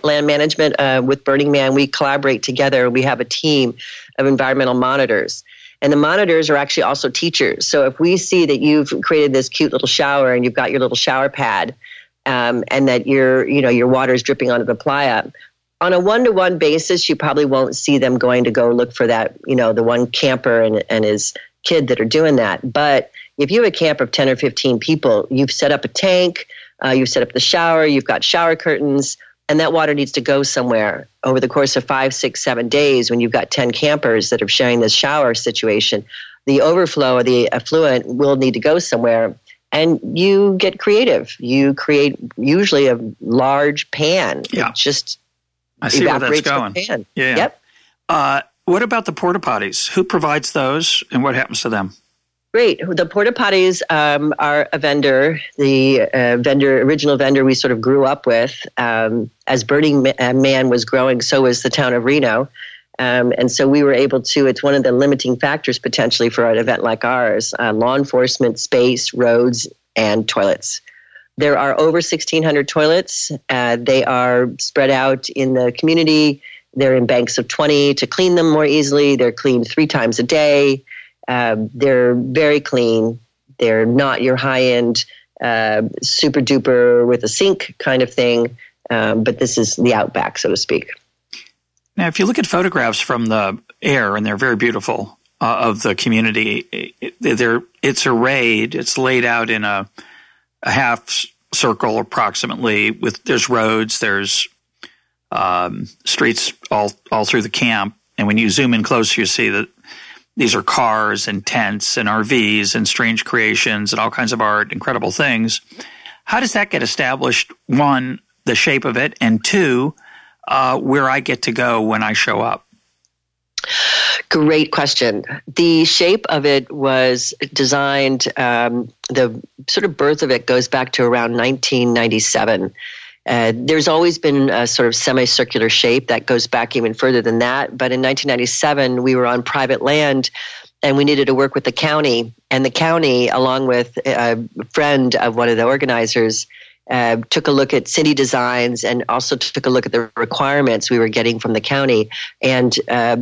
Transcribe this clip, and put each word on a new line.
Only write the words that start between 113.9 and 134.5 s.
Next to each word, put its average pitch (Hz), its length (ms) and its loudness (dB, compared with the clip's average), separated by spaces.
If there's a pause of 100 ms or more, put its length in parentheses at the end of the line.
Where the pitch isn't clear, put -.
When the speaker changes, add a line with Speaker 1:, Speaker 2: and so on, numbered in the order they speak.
Speaker 2:
and 117 80 -2
all 107 100 -2
kinds 117 220 -4
of 113 80 -4
art, 104 320 0
incredible - 400 -4
things. 113 480 -2 (640)
How 226 160 -2
does 262 140 -4
that 202 160 -2
get - 120 -4
established? 127 720 -2 (140)
One, 131 540 0 (260)
the 123 80 0
shape 135 320 0
of 117 100 -2
it, 135 240 -4
and 113 240 2
two, 143 500 0 (540)
uh, 131 300 0
where 135 320 2
I 135 100 0
get 123 220 -4
to 120 100 -4
go 117 300 0
when 110 200 0
I 107 120 -2
show 107 260 0
up. 113 240 -4 (1700)
Speaker 1:
Great 156 420 2
question. 123 520 -2 (300)
The 165 300 4
shape 185 460 2
of 147 160 0
it 135 260 0
was 131 640 0 (180)
designed, 139 760 0 (120)
um, 120 500 -2 (220)
the 123 280 0 (300)
sort - 160 -2
of 175 140 -2
birth 147 240 0
of 139 80 -2
it 120 160 -2
goes 127 220 0
back 127 240 -2
to 127 120 0
around 117 320 0
nineteen 123 560 0
ninety-seven. 110 800 0 (540)
Uh, 117 280 0
there's 143 320 0
always 170 320 2
been 139 300 2
a 120 180 0